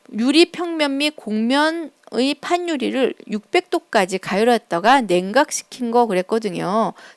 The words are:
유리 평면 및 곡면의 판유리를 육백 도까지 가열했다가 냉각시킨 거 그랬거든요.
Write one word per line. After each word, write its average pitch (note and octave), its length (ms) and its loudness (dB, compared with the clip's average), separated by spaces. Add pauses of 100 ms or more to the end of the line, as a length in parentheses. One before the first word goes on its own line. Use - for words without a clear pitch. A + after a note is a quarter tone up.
(180)
유리 C#4+ 340 2
평면 D#4 460 -4
및 D4+ 200 -2
곡면의 C#4 1200 -2
판유리를 D4 760 -2 (160)
육백 G#3+ 400 -2
도까지 G3+ 480 0
가열했다가 A3 840 2
냉각시킨 A3 920 -2
거 A#3+ 140 4
그랬거든요. F#3 880 -2 (240)